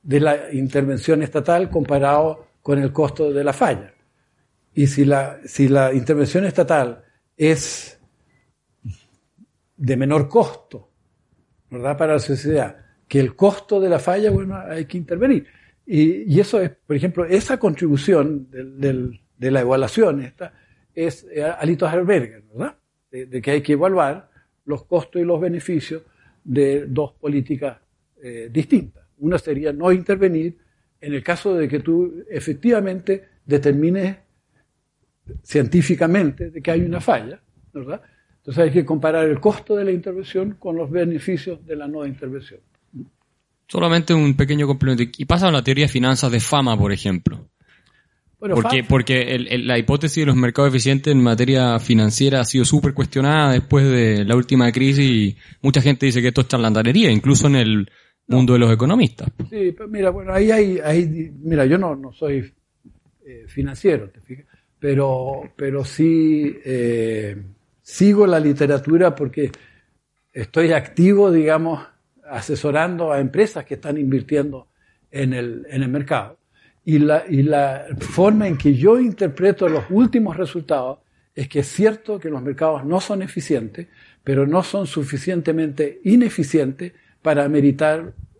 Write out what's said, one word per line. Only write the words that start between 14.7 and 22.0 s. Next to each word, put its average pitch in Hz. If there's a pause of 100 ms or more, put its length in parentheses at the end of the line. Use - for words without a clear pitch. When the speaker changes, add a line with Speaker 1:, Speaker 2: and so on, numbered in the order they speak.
Speaker 1:
que 180
intervenir. 220 (400)
Y, 170
y 160
eso 202
es, 175
por -
ejemplo, 170
esa 196
contribución 151
del, 131
del, 127 (160)
de 127
la 135
evaluación 135
esta 131 (420)
es, 165 (100)
eh, 147
Alito 165
Herberger, 156 (100)